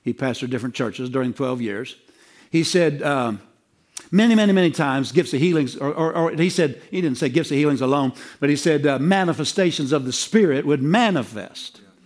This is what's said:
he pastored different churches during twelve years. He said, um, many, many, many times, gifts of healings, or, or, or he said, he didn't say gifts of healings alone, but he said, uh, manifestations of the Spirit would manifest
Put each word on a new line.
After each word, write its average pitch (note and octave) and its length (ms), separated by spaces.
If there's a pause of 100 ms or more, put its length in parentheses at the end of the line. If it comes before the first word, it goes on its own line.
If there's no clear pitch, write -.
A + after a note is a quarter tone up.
he A#2+ 100
pastored B2+ 380
different B2 240
churches B2+ 340
during B2+ 240
twelve B2+ 280
years. A2 360 (520)
He E3 140
said, D3+ 400
um, B2 380 (680)
many, A3 240
many, G#3 180
many F3+ 180
times, C3+ 400
gifts D#3 220
of C3+ 60
healings, D#3 360
or, C#3 180
or, D#3+ 200
or E3 180
he E3+ 180
said, D3+ 400
he F#3 120
didn't C#3 160
say D3 120
gifts D3+ 220
of C#3 60
healings C#3+ 240
alone, C3+ 320 (260)
but C#3+ 100
he D3 60
said, D3 320
uh, C3+ 100
manifestations D#3+ 960
of C#3 140
the B2 80
Spirit D#3+ 520
would C#3+ 160
manifest C#3+ 1000 (240)